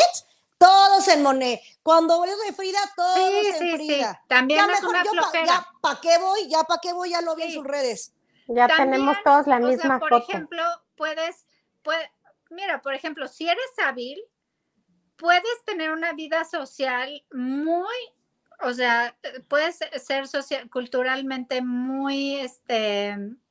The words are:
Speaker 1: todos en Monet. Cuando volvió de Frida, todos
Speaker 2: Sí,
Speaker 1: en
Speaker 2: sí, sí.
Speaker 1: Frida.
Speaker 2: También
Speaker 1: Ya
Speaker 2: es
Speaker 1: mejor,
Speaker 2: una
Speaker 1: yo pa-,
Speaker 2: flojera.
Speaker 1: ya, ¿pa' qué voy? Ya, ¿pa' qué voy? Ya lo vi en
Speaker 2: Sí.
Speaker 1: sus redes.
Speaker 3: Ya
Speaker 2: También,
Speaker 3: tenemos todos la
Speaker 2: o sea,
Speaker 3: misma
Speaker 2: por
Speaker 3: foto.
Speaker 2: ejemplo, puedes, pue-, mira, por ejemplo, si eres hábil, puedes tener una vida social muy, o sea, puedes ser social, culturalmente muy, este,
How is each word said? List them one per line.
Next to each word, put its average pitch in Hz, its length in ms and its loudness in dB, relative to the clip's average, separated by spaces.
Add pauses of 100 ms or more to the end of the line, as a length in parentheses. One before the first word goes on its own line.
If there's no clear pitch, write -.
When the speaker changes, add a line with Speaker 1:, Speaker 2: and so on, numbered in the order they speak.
(600)
Speaker 1:
todos 392 480 8
en 302 160 4
Monet. 262 380 0 (200)
Cuando 330 380 4
volvió 359 180 -2
de 415 160 -6
Frida, 381 260 -4 (160)
todos 359 200 0
Speaker 2:
Sí, 392 320 2
Speaker 1:
en 370 100 -2
Speaker 2:
sí, 349 140 -4
sí. 320 40 -2
Speaker 1:
Frida. 285 520 -4
Speaker 2:
También 262 320 2
Speaker 1:
Ya 403 60 6
Speaker 2:
es 370 160 0
Speaker 1:
mejor, 381 80 -4
Speaker 2:
una 359 140 0
Speaker 1:
yo 415 80 -2
pa-, 359 60 -2
Speaker 2:
flojera. 320 280 0
Speaker 1:
ya, 349 220 0 (140)
¿pa' 294 200 -2
qué 330 180 4
voy? 381 280 -2
Ya, 311 160 2
¿pa' 339 180 -2
qué 349 120 -6
voy? 359 180 -6
Ya 339 100 -2
lo 330 140 -4
vi 320 80 -8
en 339 60 -6
Speaker 2:
Sí. 330 60 -10
Speaker 1:
sus 302 100 -12
redes. 269 480 -6 (340)
Speaker 3:
Ya 240 200 4
Speaker 2:
También, 285 240 4
Speaker 3:
tenemos 277 320 2
todos 285 240 6
la 262 100 4
Speaker 2:
o - 40 0
sea, 247 80 2
Speaker 3:
misma 254 300 0
Speaker 2:
por 208 100 -2
Speaker 3:
foto. 240 140 4
Speaker 2:
ejemplo, 320 400 -6 (320)
puedes, 320 500 -8 (380)
pue-, 320 280 -6 (400)
mira, 339 320 -6
por 277 100 -6
ejemplo, 294 340 -8
si 320 220 -10
eres 415 160 -2 (180)
hábil, 262 360 -6 (1000)
puedes 359 480 0
tener 320 260 -6
una 320 220 -6
vida 320 320 -4
social 269 840 -8
muy, 311 640 -4 (680)
o 247 120 -4
sea, 240 420 0 (320)
puedes 311 300 0 (260)
ser 269 240 -4
social, 269 420 -8
culturalmente 254 920 -4
muy, 269 760 -4
este, 214 760 -4 (360)